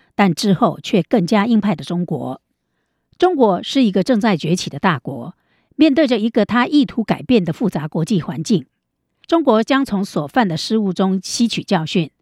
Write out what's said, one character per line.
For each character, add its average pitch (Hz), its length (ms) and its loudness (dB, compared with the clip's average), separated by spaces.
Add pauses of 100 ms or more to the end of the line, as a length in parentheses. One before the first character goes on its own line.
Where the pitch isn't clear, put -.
(140)
但 196 200 4
之 202 180 0
后 185 300 2
却 190 200 0
更 185 240 0
加 208 200 2
鹰 233 140 2
派 196 160 0
的 139 80 -14
中 175 200 -4
国。 127 360 -8 (800)
中 359 180 2
国 208 260 2
是 269 220 0
一 202 80 2
个 196 100 2
正 226 180 0
在 208 160 2
崛 160 200 -2
起 - 120 -8
的 143 100 -10
大 170 200 0
国， 123 380 -12 (400)
面 302 180 4
对 302 120 4
着 233 120 0
一 214 100 0
个 220 160 2
他 240 220 0
意 294 180 2
图 214 200 -4
改 - 180 -4
变 196 220 2
的 160 80 -2
复 208 180 -2
杂 151 160 -4
国 156 180 -4
际 180 160 0
环 147 220 -8
境， 170 240 0 (600)
中 330 180 0
国 226 180 4
将 269 220 0
从 202 200 -2
所 160 220 -4
犯 156 220 0
的 165 80 -2
失 208 220 -4
误 196 140 0
中 190 300 0
吸 - 240 -2
取 185 160 -6
教 165 240 0
训。 165 240 -2 (100)